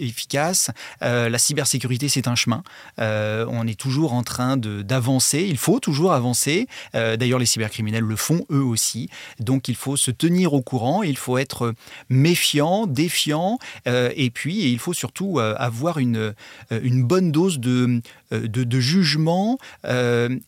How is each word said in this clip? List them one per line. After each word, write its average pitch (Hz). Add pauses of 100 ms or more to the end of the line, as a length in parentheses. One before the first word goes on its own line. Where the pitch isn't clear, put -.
efficace. 143 (300)
Euh, 120
la 117
cybersécurité, 135
c'est 135
un 120
chemin. 117 (340)
Euh, 107
on 113
est 107
toujours 135
en 123
train 127
de, 107
d'avancer. 131
Il 147
faut 208
toujours 175
avancer. 139 (300)
Euh, 113
d'ailleurs, 127
les 120
cybercriminels 110
le 110
font 160
eux 139
aussi. 120 (280)
Donc, 127
il 120
faut 139
se -
tenir 170
au 139
courant. 135
Il 143
faut 127
être 123 (360)
méfiant, 160
défiant. 156 (260)
Euh, 123
et 127
puis, 151
il 120
faut 175
surtout, 185
euh, 110
avoir 131
une, 123
euh, 110 (500)
une 127
bonne 175
dose 156
de, 123 (300)
euh, 113
de, 123
de 123
jugement, 165 (280)
euh, 120 (120)